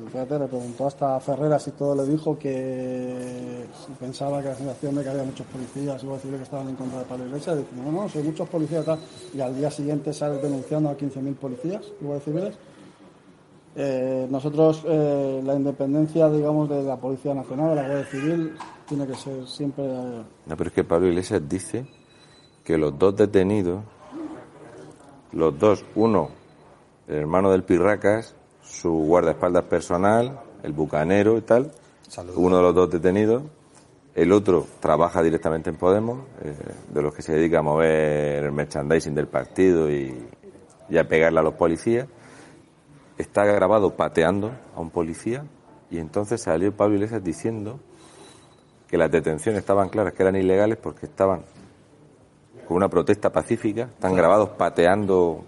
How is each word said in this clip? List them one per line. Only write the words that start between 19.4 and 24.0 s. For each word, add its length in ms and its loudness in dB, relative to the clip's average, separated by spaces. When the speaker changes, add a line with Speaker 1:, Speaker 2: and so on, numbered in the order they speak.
Speaker 1:
siempre, 380 -6
eh, 380 -6
Speaker 2:
No, 100 -8
pero 120 -2
es 40 -12
que 100 2
Pablo 240 2
Iglesias 400 0
dice 380 -6
que 140 0
los 220 0
dos 160 4
detenidos, 640 2